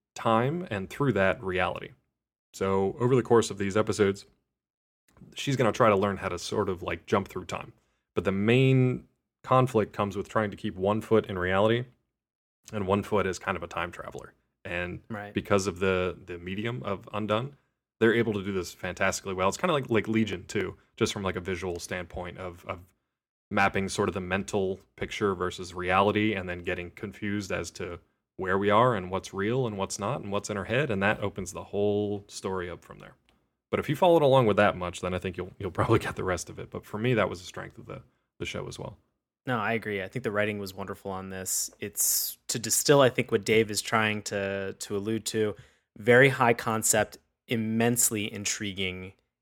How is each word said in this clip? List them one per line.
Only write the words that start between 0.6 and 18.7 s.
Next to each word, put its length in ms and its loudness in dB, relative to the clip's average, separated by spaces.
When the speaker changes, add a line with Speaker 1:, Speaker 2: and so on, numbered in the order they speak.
Speaker 1:
and 180 -4
through 240 0
that 300 4
reality. 460 -2
So 460 0
over 160 4
the 60 6
course 300 4
of 60 -10
these 200 -2
episodes, 480 2
she's 200 -2
gonna 160 4
try 180 6
to 60 8
learn 220 2
how 120 -4
to 100 -4
sort 300 -2
of, 120 -4
like, 240 -6
jump 220 0
through 180 -10
time. 280 -10
But 80 0
the 80 0
main 720 4
conflict 480 2
comes 240 -4
with 140 -6
trying 220 -2
to 60 -12
keep 180 -8
one 260 0
foot 240 2
in 120 -6
reality 460 2
and 160 -4
one 160 2
foot 220 0
as 140 -4
kind 180 -4
of 60 -12
a 40 -8
time 240 -4
traveler. 420 -14
And 460 -6
Speaker 2:
Right. 240 -10
Speaker 1:
because 340 0
of 120 -4
the, 460 0
the 120 -12
medium 460 -8
of 280 -8
Undone, 460 -4
they're 140 6
able 200 2
to 100 -4
do 100 -4
this 200 -4